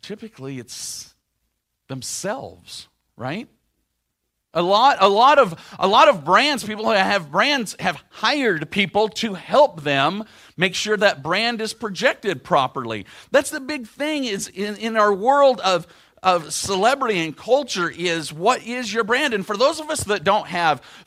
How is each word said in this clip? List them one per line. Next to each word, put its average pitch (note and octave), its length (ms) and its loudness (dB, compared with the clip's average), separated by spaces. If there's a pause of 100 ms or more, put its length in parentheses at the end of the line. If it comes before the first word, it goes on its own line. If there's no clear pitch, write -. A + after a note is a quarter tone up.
typically C#3 580 -14
it's - 560 -14 (720)
themselves, B2+ 1040 -12 (260)
right? D#3 320 -8 (1040)
A E3+ 80 0
lot, G#3+ 380 4
a F#3+ 80 6
lot A#3+ 320 6
of, F3+ 180 2 (220)
a F#3 80 2
lot B3+ 220 6
of F3 160 0
brands, A3+ 400 2
people G#3+ 180 -8
who A3+ 80 0
have F#3+ 400 0
brands A#3+ 480 0
have D#3 300 -4
hired A3 640 -2
people G3+ 380 0
to G#3+ 260 -6
help G#3+ 480 2
them D3 420 0 (320)
make F#3 180 0
sure G#3+ 220 -2
that F#3 260 2
brand G#3+ 380 -2
is A3 120 -8
projected G3+ 680 -4
properly. A#2+ 640 -2 (260)
That's C#4+ 180 2
the D4+ 120 -8
big C4 260 -10
thing D4 380 -4
is G3 240 -6
in, G#3 260 -6
in A3 220 -4
our G#3 160 6
world B3+ 480 4
of, F3+ 260 0 (360)
of F3 280 2
celebrity G#3+ 680 0
and D#3+ 180 -4
culture A3 520 0
is, E3 440 -4
what F#3+ 320 0
is A#3+ 280 -8
your A#3 100 -2
brand? B3 300 0
And G3 120 -4
for G#3+ 100 -4
those D4 240 0
of D4+ 100 -12
us D#4 160 -6
that G3 180 -2
don't F#3+ 240 0
have E3 340 0 (260)